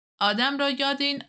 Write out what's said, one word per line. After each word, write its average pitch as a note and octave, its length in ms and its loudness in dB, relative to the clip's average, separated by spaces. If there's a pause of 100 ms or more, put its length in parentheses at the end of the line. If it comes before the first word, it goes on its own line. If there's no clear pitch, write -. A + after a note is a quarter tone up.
(200)
آدم A#3+ 380 2
را C#4+ 120 0
یاد C#4 320 -2
این C#4 260 -2